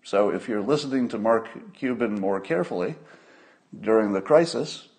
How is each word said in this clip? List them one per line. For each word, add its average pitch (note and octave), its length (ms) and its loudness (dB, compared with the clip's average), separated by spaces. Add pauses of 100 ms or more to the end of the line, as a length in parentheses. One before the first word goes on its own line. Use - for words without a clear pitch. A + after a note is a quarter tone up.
So G2+ 260 2
if F#2 180 -4
you're G#2+ 140 -2
listening C3 480 0
to A#2 80 -6
Mark A2 560 0
Cuban A#2+ 460 -2
more G2 200 0
carefully C#3+ 560 -4 (840)
during G#2+ 340 4
the F#2+ 80 0
crisis D3+ 760 0